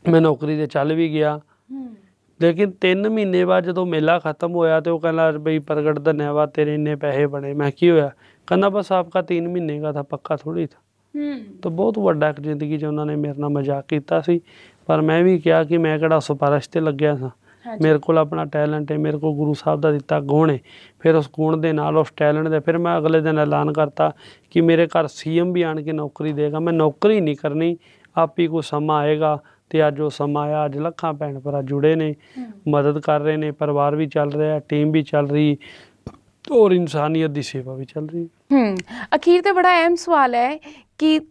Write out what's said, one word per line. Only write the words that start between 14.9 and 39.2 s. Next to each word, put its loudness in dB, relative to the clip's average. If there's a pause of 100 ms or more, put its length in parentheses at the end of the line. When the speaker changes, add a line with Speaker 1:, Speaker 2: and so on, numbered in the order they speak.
Speaker 1:
ਮੈਂ 2
ਵੀ 4
ਕਿਹਾ 4
ਕਿ 0
ਮੈਂ 0
ਕਿਹੜਾ 2
ਸਿਫਾਰਿਸ਼ 0
'ਤੇ -2
ਲੱਗਿਆ 0
ਸਾਂ। -6 (380)
Speaker 2:
ਹਾਂਜੀ। -4
Speaker 1:
ਮੇਰੇ 4
ਕੋਲ 2
ਆਪਣਾ 0
ਟੈਲੈਂਟ -2
ਹੈ, -2
ਮੇਰੇ -2
ਕੋਲ -2
ਗੁਰੂ -2
ਸਾਹਿਬ -2
ਦਾ 2
ਦਿੱਤਾ -2
ਗੁਣ 2
ਹੈ। -2 (400)
ਫਿਰ 4
ਉਸ 0
ਗੁਣ 0
ਦੇ 0
ਨਾਲ, 0
ਉਸ 2 (100)
ਟੈਲੈਂਟ 2
ਦੇ, 0
ਫਿਰ 0
ਮੈਂ 0
ਅਗਲੇ 2
ਦਿਨ 0
ਐਲਾਨ 0
ਕਰਤਾ 0 (380)
ਕਿ 4
ਮੇਰੇ 4
ਘਰ 0
ਸੀ -4
ਐਮ 0
ਵੀ 0
ਆਣ -2
ਕੇ -6
ਨੌਕਰੀ -6
ਦੇਗਾ। -2
ਮੈਂ 0
ਨੌਕਰੀ 2
ਨਹੀਂ 0
ਕਰਨੀ, -2 (400)
ਆਪ 0
ਹੀ 2
ਕੋਈ -2
ਸਮਾਂ -2
ਆਏਗਾ। 0 (300)
ਤੇ 2
ਅੱਜ -2
ਉਹ -2
ਸਮਾਂ -2
ਆਇਆ, -2
ਅੱਜ -6
ਲੱਖਾਂ -6
ਭੈਣ -8
ਭਰਾ -6
ਜੁੜੇ 2
ਨੇ, -2 (220)
Speaker 2:
ਹੂੰ। -12 (220)
Speaker 1:
ਮਦਦ 2
ਕਰ 0
ਰਹੇ 0
ਨੇ, -4
ਪਰਿਵਾਰ 0
ਵੀ -2
ਚੱਲ -2
ਰਿਹਾ, -2
ਟੀਮ 0
ਵੀ 2
ਚੱਲ 0
ਰਹੀ, 2 (920)
ਔਰ 6
ਇਨਸਾਨੀਅਤ 0
ਦੀ -4
ਸੇਵਾ -10
ਵੀ -10
ਚੱਲ -10
ਰਹੀ। -8 (220)
Speaker 2:
ਹੂੰ। 2 (400)
ਅਖੀਰ 4